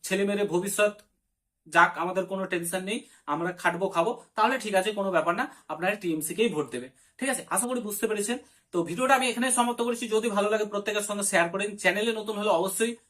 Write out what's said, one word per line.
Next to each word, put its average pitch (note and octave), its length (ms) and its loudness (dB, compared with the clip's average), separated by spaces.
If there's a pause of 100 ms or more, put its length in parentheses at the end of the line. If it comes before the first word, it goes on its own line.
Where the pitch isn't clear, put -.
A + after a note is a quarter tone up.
ছেলে F#3+ 200 0
মেয়ের G3+ 240 0
ভবিষ্যৎ G3 460 0 (720)
যাক, - 300 6
আমাদের F3+ 280 0
কোনো F#3+ 200 -4
টেনশন F#3 380 -4
নেই, A3 160 -4 (260)
আমরা E3+ 260 -2
খাটবো F3+ 380 -2
খাবো, E3+ 220 2 (240)
তাহলে A3+ 240 4
ঠিক G3+ 160 -4
আছে, F#3+ 160 4
কোনো G3 200 -2
ব্যাপার E3+ 240 2
না, B3+ 100 0 (220)
আপনারা F3+ 280 -2
টিএমসি E3 400 -4
কেই A3+ 140 4
ভোট D3+ 220 -2
দেবে। B2 160 -8 (300)
ঠিক C4+ 120 -2
আছে, - 200 -4
আশা B3 180 -2
করি B3 120 -2
বুঝতে G#3 280 -4
পেরেছেন। G#3+ 300 -2 (340)
তো E3+ 120 0
ভিডিওটা B3+ 320 2
আমি B3+ 120 2
এখানে A#3+ 240 0
সমাপ্ত A#3+ 300 2
করেছি। A#3 260 -2
যদি A3 220 0
ভালো G#3 200 2
লাগে G#3+ 160 2
প্রত্যেকের G#3 360 -2
সঙ্গে G3+ 220 -4
শেয়ার E3+ 260 2
করেন, G3 260 -4
চ্যানেলে G#3 380 0
নতুন G#3+ 240 -6
হলে G#3 120 0
অবশ্যই G3 460 0 (140)